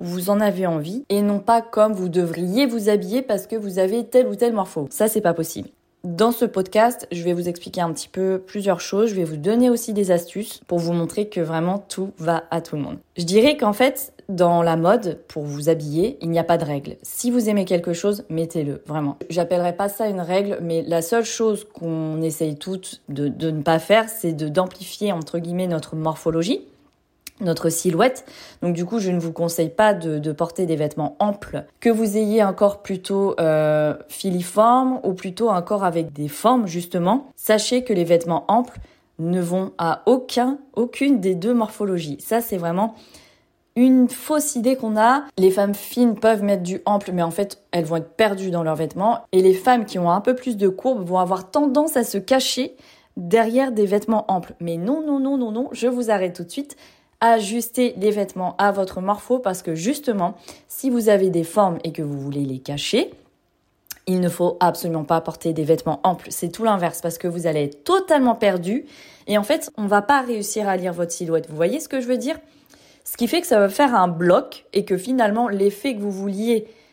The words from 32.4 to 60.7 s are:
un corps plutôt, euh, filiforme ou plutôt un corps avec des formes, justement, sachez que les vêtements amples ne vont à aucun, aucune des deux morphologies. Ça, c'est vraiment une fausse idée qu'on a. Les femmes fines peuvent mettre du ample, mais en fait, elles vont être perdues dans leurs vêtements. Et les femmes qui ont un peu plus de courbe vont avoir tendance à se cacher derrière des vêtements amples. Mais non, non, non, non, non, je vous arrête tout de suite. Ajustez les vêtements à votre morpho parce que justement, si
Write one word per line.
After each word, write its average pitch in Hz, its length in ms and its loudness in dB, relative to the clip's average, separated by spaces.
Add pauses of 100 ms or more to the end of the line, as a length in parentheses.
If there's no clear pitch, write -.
un 196 120 4
corps 202 300 2
plutôt, 196 580 -2
euh, 151 540 2 (140)
filiforme 226 960 2
ou 196 80 -2
plutôt 190 380 -2
un 175 120 0
corps 196 220 -2
avec 165 280 0
des 147 160 -6
formes, 226 380 2
justement, 175 720 -2
sachez 220 480 0
que 233 80 0
les 175 120 2
vêtements 170 440 2
amples 240 300 0 (400)
ne 175 220 0
vont 185 380 -2
à 165 280 -2
aucun, 254 520 2 (160)
aucune 240 460 0
des 185 140 0
deux 202 200 0
morphologies. 190 640 -2
Ça, 226 200 -2
c'est 202 180 -4
vraiment 175 360 -2 (840)
une 254 320 6
fausse 294 480 -2
idée 254 200 2
qu'on 220 200 -2
a. 254 280 4 (140)
Les 185 120 8
femmes 202 240 2
fines 240 420 0
peuvent 220 260 4
mettre 202 200 2
du 180 240 -6
ample, 202 260 0
mais 175 100 0
en 170 80 -2
fait, 196 400 -4
elles 175 140 0
vont 160 120 -2
être 160 180 -6
perdues 190 360 2
dans 170 120 0
leurs 156 140 0
vêtements. 175 440 0 (120)
Et 185 100 6
les 185 120 8
femmes 240 300 2
qui 202 140 -8
ont 175 120 2
un 196 120 2
peu 254 120 2
plus 247 220 -6
de 196 120 2
courbe 190 380 -2
vont 180 120 0
avoir 185 320 0
tendance 294 460 2
à 240 80 2
se 214 140 -4
cacher 254 560 0 (420)
derrière 226 560 2
des 208 140 2
vêtements 208 420 0
amples. 185 320 -2
Mais 170 160 -4
non, 254 300 -2
non, 277 140 0
non, 277 180 0
non, 226 140 -2
non, 240 200 -4
je 233 140 -2
vous 247 240 0
arrête 185 240 0
tout 175 100 -10
de - 60 -16
suite. - 260 -10 (440)
Ajustez 233 760 2
les 208 140 2
vêtements 190 480 -2
à 202 140 4
votre 190 280 -2
morpho 208 380 0
parce 185 240 -4
que 165 120 -4
justement, 202 600 -2 (340)
si - 220 -4